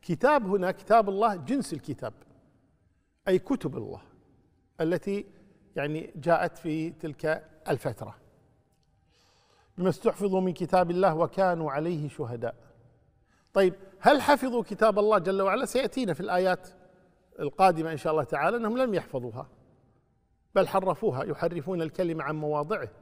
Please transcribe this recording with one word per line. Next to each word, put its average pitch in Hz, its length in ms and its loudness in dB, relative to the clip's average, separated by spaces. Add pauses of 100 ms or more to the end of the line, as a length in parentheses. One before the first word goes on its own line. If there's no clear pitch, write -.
كتاب 247 440 2
هنا 185 240 0
كتاب 208 380 4
الله 202 280 0
جنس 185 360 -4
الكتاب، 131 400 -10 (1160)
أي 185 100 4
كتب - 380 -4
الله 92 240 -10 (800)
التي 196 460 -2 (500)
يعني 151 400 -6
جاءت 165 420 0
في 160 320 -4
تلك 156 540 -6 (240)
الفترة. - 480 -4 (1600)
"بما 180 100 2
استحفظوا 190 520 0
من 185 120 0
كتاب 175 380 2
الله 180 240 4
وكانوا 170 580 0
عليه 151 360 -4
شهداء". 120 460 -8 (1000)
طيب، 190 220 4 (260)
هل 269 220 8
حفظوا 254 400 2
كتاب 208 360 2
الله 208 200 4
جل 190 240 0
وعلا؟ 196 220 0
سيأتينا 247 500 -2
في 160 60 -10
الآيات 180 480 0 (720)
القادمة 160 540 2
إن 151 40 -6
شاء 156 160 -2
الله 151 120 2
تعالى 165 320 0
أنهم 226 220 -2
لم 247 160 0
يحفظوها، 127 540 -6 (1080)
بل 190 140 4
حرفوها، 185 560 -2
يحرفون 170 580 -4
الكلمة 160 420 -4
عن 151 120 -4
مواضعه. 151 520 -4 (140)